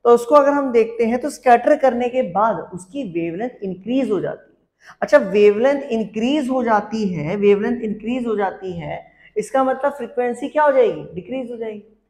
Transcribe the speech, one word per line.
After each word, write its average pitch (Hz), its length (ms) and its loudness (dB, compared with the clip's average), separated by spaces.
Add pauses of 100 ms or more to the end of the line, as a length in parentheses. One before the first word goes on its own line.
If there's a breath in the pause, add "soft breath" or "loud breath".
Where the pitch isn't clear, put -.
तो 240 40 6
उसको 240 260 4
अगर 285 160 6
हम 277 200 -2
देखते 226 340 0
हैं 247 160 -2
तो 294 80 -6
scatter 254 460 4
करने 247 340 0
के 254 120 0
बाद 196 520 -2
उसकी 269 300 -10
wavelength 170 600 -6
increase 214 480 -4
हो 185 80 0
जाती - 300 -8
है। - 60 -20 (460 loud breath)
अच्छा, 294 160 4
wavelength 208 640 4
increase 233 680 -4
हो 254 140 -2
जाती 220 440 -2
है, 170 280 -4
wavelength 208 460 2
increase 233 460 -6
हो 214 80 -2
जाती 190 440 -4
है, 151 320 -10 (260 soft breath)
इसका 262 260 0
मतलब 262 300 -2
frequency 247 560 -6
क्या 302 140 2
हो 285 80 6
जाएगी, 202 420 2
decrease 240 380 -10
हो 233 60 -12
जाएगी। 214 400 -12 (120)